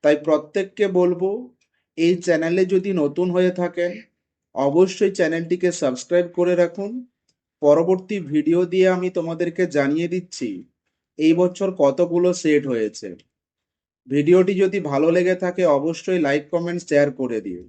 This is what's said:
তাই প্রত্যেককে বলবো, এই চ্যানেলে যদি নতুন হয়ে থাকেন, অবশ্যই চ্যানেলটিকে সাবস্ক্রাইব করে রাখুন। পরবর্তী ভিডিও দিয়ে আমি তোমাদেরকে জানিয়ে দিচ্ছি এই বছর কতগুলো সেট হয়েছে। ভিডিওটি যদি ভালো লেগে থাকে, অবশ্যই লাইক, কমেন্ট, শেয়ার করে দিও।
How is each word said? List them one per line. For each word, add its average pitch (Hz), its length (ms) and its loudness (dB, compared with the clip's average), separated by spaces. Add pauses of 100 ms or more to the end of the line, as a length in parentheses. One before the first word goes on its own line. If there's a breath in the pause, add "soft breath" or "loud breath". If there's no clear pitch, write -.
তাই 151 120 4 (100)
প্রত্যেককে 190 600 -2 (120)
বলবো, 180 320 0 (680)
এই 165 160 2 (120)
চ্যানেলে 170 360 2 (120)
যদি 190 160 0 (120)
নতুন 147 240 -2 (100)
হয়ে 180 240 2
থাকেন, 175 320 -4 (640)
অবশ্যই 185 640 0
চ্যানেলটিকে 170 520 0 (120)
সাবস্ক্রাইব 165 440 0 (120)
করে 175 240 2
রাখুন। 196 280 -4 (720)
পরবর্তী 180 540 2 (160)
ভিডিও 156 280 2 (120)
দিয়ে 185 140 4 (100)
আমি 185 120 -4 (100)
তোমাদেরকে 170 460 -4 (120)
জানিয়ে 147 380 0
দিচ্ছি 170 360 -8 (680)
এই 160 220 4
বছর 180 280 0 (140)
কতগুলো 175 460 2 (140)
সেট 151 200 2 (100)
হয়েছে। 107 360 -4 (1000)
ভিডিওটি 170 440 4 (100)
যদি 190 160 0 (120)
ভালো 143 260 2
লেগে 180 280 2
থাকে, 180 180 -4 (160)
অবশ্যই 165 480 -2
লাইক, 147 260 0
কমেন্ট, 170 360 -4
শেয়ার 143 200 4 (120)
করে 117 260 -4
দিও। 90 220 -12